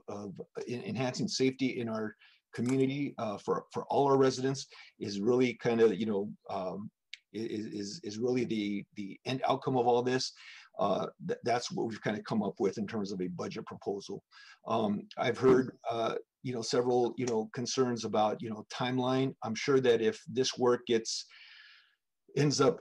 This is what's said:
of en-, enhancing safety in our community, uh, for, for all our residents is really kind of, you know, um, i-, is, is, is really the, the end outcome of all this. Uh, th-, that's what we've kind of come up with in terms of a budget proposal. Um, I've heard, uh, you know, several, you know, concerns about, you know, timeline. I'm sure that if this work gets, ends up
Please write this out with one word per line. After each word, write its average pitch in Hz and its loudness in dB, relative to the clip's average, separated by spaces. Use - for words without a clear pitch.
of 101 -10
en-, 120 -6
enhancing 127 -2
safety 131 0
in 113 -4
our 107 -6
community, 135 0
uh, 107 -4
for, - -2
for - -4
all 135 4
our 135 6
residents 135 2
is 101 -4
really 123 4
kind 117 2
of, 110 8
you 110 -2
know, 104 0
um, 98 -6
i-, 104 -6
is, 110 -4
is, 104 -8
is 107 -8
really 123 0
the, 104 -2
the 98 -10
end 131 -4
outcome 135 0
of 120 2
all 120 6
this. 127 0
Uh, 98 0
th-, - -4
that's - 0
what 165 -2
we've 107 -8
kind 107 -2
of 104 -6
come 110 -2
up 98 -2
with 98 0
in 107 -4
terms 101 -6
of 98 -6
a 92 -2
budget 101 -8
proposal. 98 -8
Um, 107 -2
I've 117 0
heard, 131 6
uh, 117 -2
you 123 -6
know, 117 -4
several, 123 2
you 127 -2
know, 110 -2
concerns 123 -2
about, 107 0
you 113 -8
know, 107 -10
timeline. 127 0
I'm 113 -4
sure 135 4
that 117 6
if 110 2
this 127 -2
work 123 2
gets, - -2
ends 139 4
up 131 6